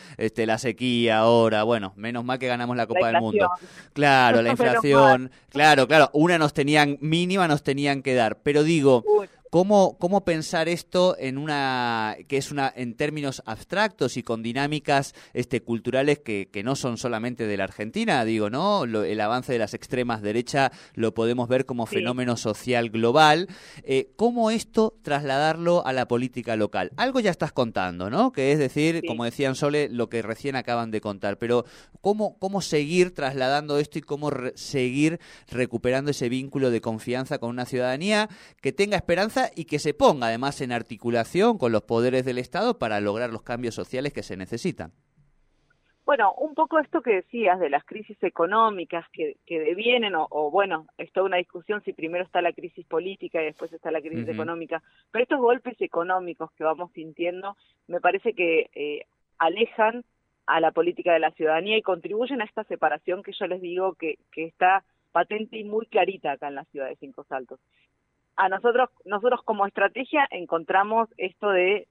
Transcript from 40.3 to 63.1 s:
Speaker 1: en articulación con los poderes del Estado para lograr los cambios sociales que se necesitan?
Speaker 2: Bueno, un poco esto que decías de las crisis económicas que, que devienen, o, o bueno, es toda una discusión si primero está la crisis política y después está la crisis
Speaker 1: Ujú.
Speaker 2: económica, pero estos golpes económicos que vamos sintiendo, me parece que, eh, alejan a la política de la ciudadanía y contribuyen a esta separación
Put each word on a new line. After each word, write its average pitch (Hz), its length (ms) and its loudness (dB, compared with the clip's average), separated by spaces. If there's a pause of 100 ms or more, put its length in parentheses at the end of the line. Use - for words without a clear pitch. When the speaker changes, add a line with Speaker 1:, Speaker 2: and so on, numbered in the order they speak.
Speaker 1:
en 127 100 -6
articulación 120 880 0
con 117 140 2
los 107 100 2
poderes 123 420 2
del 127 140 -4
Estado 208 400 -2
para 107 220 -2
lograr 107 300 -2
los 113 120 -10
cambios 120 320 -6
sociales 127 380 -6
que 110 100 -8
se 98 140 -10
necesitan? 92 560 -8 (1120)
Speaker 2:
Bueno, 226 300 2
un 302 200 -6
poco 311 260 0
esto 311 200 -2
que 240 120 0
decías 190 480 0
de 156 100 0
las 143 140 -2
crisis - 380 -16
económicas 185 920 0
que, 156 240 -6 (100)
que 165 140 -4
devienen, 208 560 0
o, 156 140 -2
o 151 200 -2
bueno, 160 360 0 (120)
es 165 140 -14
toda 185 140 0
una 190 100 -2
discusión 180 480 -6
si 190 80 -8
primero 170 320 -6
está 180 180 -2
la 170 100 0
crisis 170 340 -16
política 175 540 -6
y 156 60 -2
después 151 260 -12
está 160 200 -10
la 156 80 -4
crisis 156 240 -8
Speaker 1:
Ujú. 160 80 -8
Speaker 2:
económica, 160 500 -8 (300)
pero 226 100 0
estos 285 160 0
golpes 240 420 0
económicos 175 720 -4
que - 120 -8
vamos 160 280 -4
sintiendo, 175 640 -8 (300)
me 170 140 -6
parece 190 340 0
que, 165 400 0
eh, 147 320 -10 (320)
alejan 220 640 0 (420)
a 165 140 2
la 160 120 2
política 170 400 0
de 165 80 4
la 160 120 0
ciudadanía 170 460 0
y 220 40 -6
contribuyen 214 600 -4
a - 20 -6
esta 214 200 -10
separación 165 580 -4